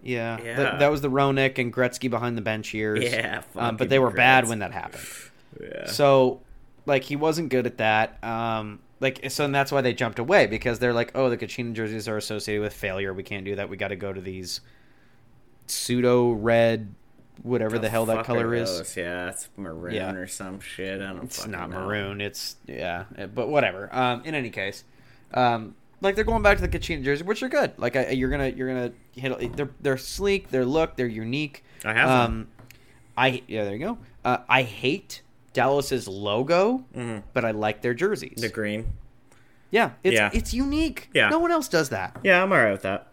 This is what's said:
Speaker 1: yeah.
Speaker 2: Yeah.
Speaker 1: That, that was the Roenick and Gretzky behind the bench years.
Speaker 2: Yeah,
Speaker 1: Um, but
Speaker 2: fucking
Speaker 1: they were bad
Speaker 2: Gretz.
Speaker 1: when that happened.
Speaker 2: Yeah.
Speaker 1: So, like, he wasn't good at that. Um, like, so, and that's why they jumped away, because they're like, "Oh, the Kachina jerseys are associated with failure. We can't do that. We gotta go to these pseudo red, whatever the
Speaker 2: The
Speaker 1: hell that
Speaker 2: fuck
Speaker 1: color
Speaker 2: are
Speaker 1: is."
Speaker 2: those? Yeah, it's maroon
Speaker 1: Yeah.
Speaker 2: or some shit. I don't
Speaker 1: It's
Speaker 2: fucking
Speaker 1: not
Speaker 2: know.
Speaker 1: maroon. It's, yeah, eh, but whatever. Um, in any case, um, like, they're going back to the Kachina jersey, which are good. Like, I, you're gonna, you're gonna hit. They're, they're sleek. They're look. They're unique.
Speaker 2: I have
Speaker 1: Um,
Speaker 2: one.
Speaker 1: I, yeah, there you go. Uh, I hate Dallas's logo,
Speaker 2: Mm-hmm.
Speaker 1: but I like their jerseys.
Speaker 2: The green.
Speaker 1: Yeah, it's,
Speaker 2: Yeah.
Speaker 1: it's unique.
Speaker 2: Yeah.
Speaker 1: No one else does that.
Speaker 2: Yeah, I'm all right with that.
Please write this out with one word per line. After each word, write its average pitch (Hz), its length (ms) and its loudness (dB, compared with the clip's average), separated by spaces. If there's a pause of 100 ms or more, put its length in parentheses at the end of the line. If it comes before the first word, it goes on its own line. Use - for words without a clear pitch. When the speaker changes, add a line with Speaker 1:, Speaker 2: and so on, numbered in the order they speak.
Speaker 1:
yeah. 117 400 -4
Speaker 2:
Yeah. 117 140 -8
Speaker 1:
That, 135 220 0
that 143 120 8
was 147 100 0
the 143 80 0
Roenick 135 500 2
and 120 140 0
Gretzky 127 360 0
behind 117 280 -2
the 113 40 -4
bench 107 320 -4
years. 107 300 0
Speaker 2:
Yeah, 113 340 -2
Speaker 1:
Um, - 60 -10 (100)
but 120 260 -2
Speaker 2:
fucking 123 100 2
Speaker 1:
they 135 100 6
were 123 120 4
bad 127 300 8
Speaker 2:
Gretz. 113 80 0
Speaker 1:
when 113 100 -2
that 95 120 -4
happened. - 320 -10 (560)
Speaker 2:
Yeah. - 280 -12
Speaker 1:
So, 135 540 6 (440)
like, 139 180 2
he 143 120 -4
wasn't 156 340 0
good 123 180 2
at - 100 -6
that. 110 460 2
Um, 113 560 -4 (200)
like, 131 320 -2
so, 151 140 0
and 139 80 0
that's 139 180 2
why 139 100 4
they 127 120 2
jumped 117 260 -2
away, 147 260 6
because 110 340 -2
they're 123 140 2
like, 117 220 0
"Oh, 131 140 2
the 120 80 0
Kachina 117 360 -8
jerseys 110 340 -6
are 110 100 -2
associated 104 440 -4
with 104 120 -4
failure. 98 400 -4
We 95 100 -8
can't 98 220 -8
do 98 100 -4
that. 101 140 -6
We 98 80 -10
gotta 98 180 -6
go 98 180 -8
to 95 80 -10
these 92 400 -10 (1040)
pseudo 123 680 4
red, 113 640 4 (480)
whatever 117 360 0
the 110 60 0
Speaker 2:
The 110 60 0
Speaker 1:
hell 113 160 2
that 113 120 2
Speaker 2:
fuck 113 100 -2
Speaker 1:
color 120 220 0
Speaker 2:
are 117 60 0
Speaker 1:
is." 117 220 -2
Speaker 2:
those? - 200 -10
Yeah, 90 320 -6
it's - 280 -12
maroon 87 380 -8
Speaker 1:
Yeah. 95 180 -4
Speaker 2:
or 92 140 -10
some 95 320 -12
shit. 95 420 -8
I 98 120 -8
don't 90 100 -12
Speaker 1:
It's 123 140 -12
Speaker 2:
fucking 107 140 -10
Speaker 1:
not - 200 -8
Speaker 2:
know. 92 80 -8
Speaker 1:
maroon. 101 420 -4
It's, - 360 -8 (100)
yeah, 87 380 -6 (120)
eh, 98 80 -10
but 110 240 -6
whatever. 101 420 0
Um, 123 320 0
in 156 120 -6
any 123 160 -4
case, 98 320 -6 (500)
um, 117 400 2 (260)
like, 196 160 2
they're 214 80 0
going 226 200 2
back 202 160 6
to 175 80 -2
the 170 120 0
Kachina 151 240 -4
jersey, 143 200 0
which 208 200 -2
are 254 60 -4
good. 277 280 2
Like, 120 180 -2
I, 131 140 0
you're 131 200 0
gonna, 135 200 0
you're 127 180 -6
gonna 123 240 -4 (220)
hit. 123 440 -6
They're, 139 120 -4 (120)
they're 135 160 2
sleek. 196 520 -2
They're 127 160 2
look. 160 300 0
They're 127 120 0
unique. 117 560 -6 (200)
Speaker 2:
I 110 100 -2
have 123 160 6
Speaker 1:
Um, 120 260 4
Speaker 2:
one. 113 120 -8 (720)
Speaker 1:
I, 127 300 2
yeah, 107 160 -4
there 101 100 -4
you 110 60 -8
go. 214 180 -6 (260)
Uh, 123 140 2 (120)
I 131 140 6
hate 127 580 -6 (320)
Dallas's 135 540 0
logo, 135 800 0 (100)
Speaker 2:
Mm-hmm. 117 240 -6 (140)
Speaker 1:
but 123 120 0
I 110 60 2
like 107 300 -2
their 123 120 0
jerseys. 165 480 -2
Speaker 2:
The 117 80 -2
green. 107 440 -4 (760)
Speaker 1:
Yeah, 196 220 4 (120)
it's, 190 120 4
Speaker 2:
Yeah. 208 180 4
Speaker 1:
it's 220 200 -2
unique. 277 600 -2
Speaker 2:
Yeah. 123 160 6
Speaker 1:
No 311 100 4
one 339 120 2
else 311 160 0
does 156 220 2
that. 95 340 -6
Speaker 2:
Yeah, 180 180 6
I'm 196 100 2
all 180 60 4
right 113 140 6
with 98 120 -2
that. 98 300 -2